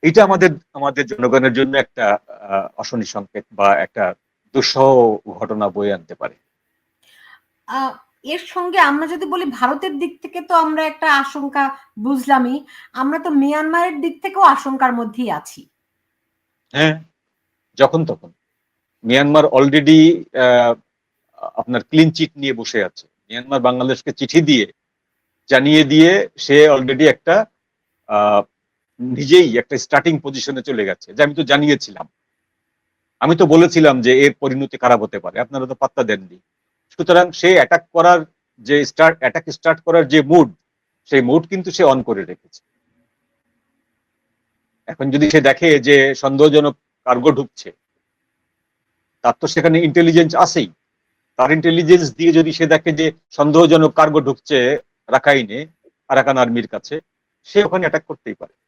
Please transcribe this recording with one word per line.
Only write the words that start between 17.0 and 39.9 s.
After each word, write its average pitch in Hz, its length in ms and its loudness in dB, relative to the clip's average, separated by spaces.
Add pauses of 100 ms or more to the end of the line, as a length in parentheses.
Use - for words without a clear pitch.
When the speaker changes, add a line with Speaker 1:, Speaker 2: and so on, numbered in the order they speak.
Speaker 1:
যখন 147 300 0
তখন। 87 240 -12 (720)
মিয়ানমার 143 400 2
already, 151 800 4 (140)
আহ, 123 360 2 (600)
আপনার - 460 -8
ক্লিন 156 280 2
চিট 160 260 -6
নিয়ে 139 160 -8
বসে 113 320 -6
আছে। - 220 -14 (220)
মিয়ানমার 127 320 -8
বাংলাদেশকে 127 520 -4
চিঠি 147 280 -2
দিয়ে, 139 320 0 (760)
জানিয়ে 143 360 4
দিয়ে 160 520 4
সে 147 340 4
already 135 380 2
একটা, 196 380 0 (600)
আহ, 104 360 0 (580)
নিজেই 131 580 2
একটা 127 200 -6
স্টার্টিং 151 400 -2
পজিশনে 135 440 -10
চলে 113 220 -6
গেছে 95 300 -12
যে 123 80 0
আমি 147 120 -2
তো 156 80 -6
জানিয়েছিলাম, 139 680 -4 (1120)
আমি 156 160 0
তো 170 100 2
বলেছিলাম 160 540 4
যে 131 260 4
এর 143 140 2
পরিণতি 135 380 -6
খারাপ 120 240 2
হতে 107 160 -10
পারে, 90 220 -10
আপনারা 131 260 -8
তো 131 80 -10
পাত্তা - 280 -6
দেননি। 190 360 -6 (520)
সুতরাং 180 420 0
সে 180 220 0
অ্যাটাক 170 380 2
করার 170 280 4 (380)
যে 139 260 -2
স্টার্ট, 160 360 0
অ্যাটাক 135 300 -6
স্টার্ট 160 300 -4
করার 165 280 0